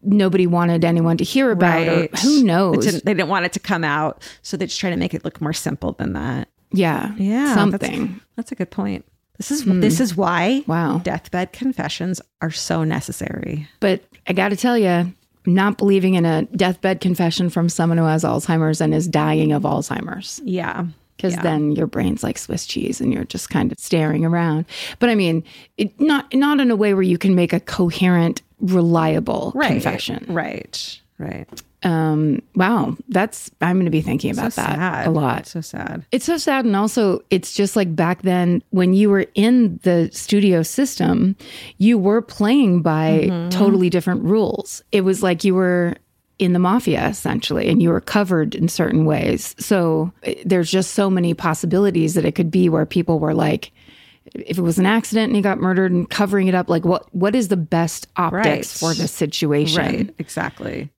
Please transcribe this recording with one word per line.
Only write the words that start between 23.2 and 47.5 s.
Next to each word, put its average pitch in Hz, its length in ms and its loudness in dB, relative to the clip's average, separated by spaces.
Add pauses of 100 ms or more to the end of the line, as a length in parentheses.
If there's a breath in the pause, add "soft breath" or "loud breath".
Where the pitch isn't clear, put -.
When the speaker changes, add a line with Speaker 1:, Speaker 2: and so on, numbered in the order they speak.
Speaker 1:
just - 260 -12
kind - 220 0
of - 80 -14
staring 156 440 0
around. 165 420 0 (340 loud breath)
But 247 100 2
I 226 60 2
mean, 165 260 0 (340 loud breath)
it, - 240 -4
not, 285 320 0
not 285 280 2
in 254 100 4
a 226 60 2
way 202 180 2
where 190 80 2
you 180 160 2
can 190 160 2
make 180 180 4
a 165 80 2
coherent, 175 800 2 (200)
reliable 170 960 0
Speaker 2:
Right. 277 160 0
Speaker 1:
confession. - 560 -4
Speaker 2:
Right. - 720 -8 (180)
Right. - 300 -10 (360)
Speaker 1:
Um, 156 560 0 (160)
wow. 185 400 0 (120)
That's, 214 420 -2 (100)
I'm 180 180 2
gonna 175 120 2
be 156 100 2
thinking - 340 -2
Speaker 2:
So 226 60 -4
Speaker 1:
about 233 160 -4
that - 200 -2
Speaker 2:
sad. 156 300 -2
Speaker 1:
a 170 40 2
lot. 151 360 0
Speaker 2:
So - 140 -12
sad. - 500 -10
Speaker 1:
It's 247 140 -2
so 330 140 0
sad. 269 260 0
And 220 100 2
also, 202 460 2 (100)
it's - 240 0
just 202 220 0
like 185 180 0
back 170 280 0
then 180 480 2
when 185 240 2
you 208 160 4
were 196 240 2
in 220 500 4
the 175 280 4
studio 196 500 2
system, 190 720 0 (420 loud breath)
you 220 200 4
were 202 240 2
playing 208 600 2
by 156 480 2
Speaker 2:
Mm-hmm. 175 200 -4
Speaker 1:
totally 185 400 4
different 180 340 0
rules. - 580 -2 (100)
It 202 100 2
was 190 200 0
like 180 220 0
you 190 100 4
were 180 400 2 (440)
in 180 140 2
the 180 60 2
mafia, 180 480 2
essentially, - 600 -4